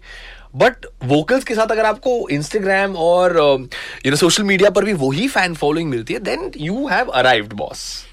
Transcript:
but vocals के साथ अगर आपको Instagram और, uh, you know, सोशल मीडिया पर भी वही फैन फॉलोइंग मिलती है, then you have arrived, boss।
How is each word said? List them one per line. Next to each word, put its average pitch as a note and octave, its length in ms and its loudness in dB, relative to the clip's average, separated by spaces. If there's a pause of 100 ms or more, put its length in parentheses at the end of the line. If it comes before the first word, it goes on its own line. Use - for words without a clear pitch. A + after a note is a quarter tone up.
(560)
but A3+ 180 4 (300)
vocals D3+ 400 2
के B3 100 -6
साथ A3 160 0
अगर A3 160 2
आपको A3 460 -2
Instagram F#3+ 640 -2
और, F3 360 4
uh, C#3+ 340 4 (320)
you - 80 -6
know, C3+ 100 2
सोशल C3 260 4
मीडिया G3 280 4
पर F#3+ 140 2
भी G#3+ 80 0
वही D3 360 0
फैन F#3 260 0
फॉलोइंग D#3 360 -2
मिलती A#2+ 240 -4
है, A#3 60 -6
then C4+ 360 -6
you D#3+ 200 -6
have B3+ 320 0
arrived, B2 440 2
boss। - 600 -10